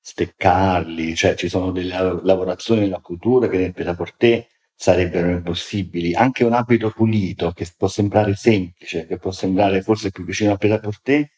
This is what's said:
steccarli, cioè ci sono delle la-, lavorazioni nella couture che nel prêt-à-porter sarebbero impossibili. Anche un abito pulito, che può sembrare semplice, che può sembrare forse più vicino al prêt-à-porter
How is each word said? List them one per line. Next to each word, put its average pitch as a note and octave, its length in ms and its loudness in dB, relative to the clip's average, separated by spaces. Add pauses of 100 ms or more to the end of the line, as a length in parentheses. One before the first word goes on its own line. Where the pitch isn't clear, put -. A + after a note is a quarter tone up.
steccarli, F2 1120 0
cioè F#2 200 2
ci F2+ 160 -4
sono F2+ 200 -2
delle F2+ 200 -4
la-, F#2 320 -2
lavorazioni F#2+ 580 0
nella F#2+ 200 -2
couture A2+ 500 0
che F#2 80 0
nel F2+ 160 -2
prêt-à-porter F2+ 720 0 (280)
sarebbero F2+ 540 2
impossibili. F2 880 -4
Anche B2 300 2
un A#2 100 4
abito A#2 360 2
pulito, G2 600 0
che F#2 160 -8 (100)
può G2 120 -2
sembrare G#2 480 0
semplice, F2+ 680 0
che - 120 -8
può F#2+ 140 -6
sembrare F#2+ 500 0
forse A2 280 0
più F#2 140 -12
vicino G#2 280 0
al G2+ 60 -2
prêt-à-porter G#2+ 800 0